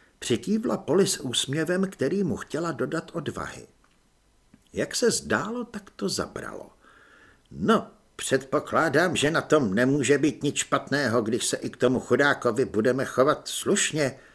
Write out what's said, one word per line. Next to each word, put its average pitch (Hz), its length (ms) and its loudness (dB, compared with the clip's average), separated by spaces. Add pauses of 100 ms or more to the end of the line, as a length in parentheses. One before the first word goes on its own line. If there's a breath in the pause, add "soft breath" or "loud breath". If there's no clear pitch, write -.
(200 soft breath)
přikývla 214 580 -2
Polly 170 300 2
s - 120 -2
úsměvem, 160 720 -2
který 190 320 -2
mu 117 140 -2
chtěla 165 340 -6
dodat 143 420 -6
odvahy. 80 540 -8 (1080)
Jak 110 220 -4
se 233 160 2
zdálo, 196 520 -2
tak - 320 -14
to 196 140 -4
zabralo. - 600 -8 (840 soft breath)
„No, 185 360 0 (280)
předpokládám, 143 1000 0
že 139 160 2
na 151 100 0
tom 135 320 2
nemůže 135 440 4
být 143 260 0
nic 143 120 -2
špatného, 131 640 0
když 110 240 0
se - 120 -2
i 123 120 -6
k - 80 -14
tomu 123 220 4
chudákovi 127 680 2
budeme 113 400 2
chovat 143 420 2
slušně,“ 147 720 -2 (160 soft breath)